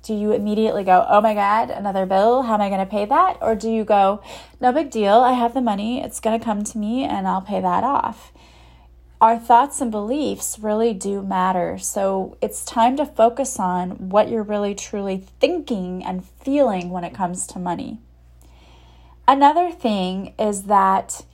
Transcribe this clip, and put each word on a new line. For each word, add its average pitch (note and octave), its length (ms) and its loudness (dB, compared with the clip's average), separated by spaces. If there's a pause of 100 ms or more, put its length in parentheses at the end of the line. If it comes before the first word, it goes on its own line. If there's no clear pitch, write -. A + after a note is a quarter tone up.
Do A3 100 -6
you G#3 200 -2
immediately G#3 500 0
go, F#3 260 6
"Oh G3+ 100 6
my G#3+ 140 2
God, G#3 380 0
another G3 340 -4
bill? G#3+ 380 4
How A3+ 100 0
am G#3+ 80 2
I G3+ 80 0
gonna F#3+ 160 -2
pay G#3 200 -2
that?" - 360 2
Or A3+ 140 0
do A3 160 -4
you A3 120 0
go, G3+ 380 4 (400)
"No B3 100 4
big D4 200 0
deal, G#3 240 4
I B3+ 160 6
have A#3+ 240 0
the C4 60 0
money, A3 380 -2
it's - 200 -10
gonna A3+ 180 -2
come A3 260 -4
to G#3 140 -8
me A3 260 -2
and F#3+ 240 -4
I'll F#3 140 -2
pay F#3+ 180 -6
that F#3 240 0
off"? - 480 -4 (880)
Our A3+ 200 6
thoughts B3+ 420 4
and B3 80 -2
beliefs G#3+ 680 -4
really G#3+ 340 0
do G3 300 -6
matter. F#3 560 -2
So G3 600 -4
it's - 240 -6
time B3 340 2
to D4 80 0
focus A#3+ 540 0
on F3+ 500 -4
what G#3 200 2
you're A3+ 140 -4
really G3+ 320 -4
truly G3 500 -8 (140)
thinking G#3+ 680 -2
and F#3 180 -8
feeling A3 680 -2
when F3+ 120 -8
it E3+ 120 -12
comes F3+ 320 -6
to - 100 -14
money. F3+ 420 -8 (1300)
Another D4+ 440 4
thing G3 680 -4
is G#3 260 -2
that G3 600 2 (100)